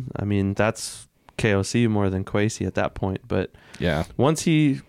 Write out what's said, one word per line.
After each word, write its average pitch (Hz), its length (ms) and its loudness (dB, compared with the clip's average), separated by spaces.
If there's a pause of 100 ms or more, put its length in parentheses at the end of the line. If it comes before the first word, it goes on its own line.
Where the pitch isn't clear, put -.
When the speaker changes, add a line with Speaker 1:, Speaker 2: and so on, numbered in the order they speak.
(140)
Speaker 1:
I - 100 -4
mean, 98 300 2
that's - 540 -4 (300)
K 110 160 2
O 98 80 4
C 120 240 2
more 104 240 2
than 95 140 -2
Kwesi 104 420 -2
at 92 80 -4
that - 200 -2
point. 95 320 -4
But 95 240 -2 (280)
Speaker 2:
Yeah. 80 260 0 (120)
Speaker 1:
once 151 260 2
he 151 460 2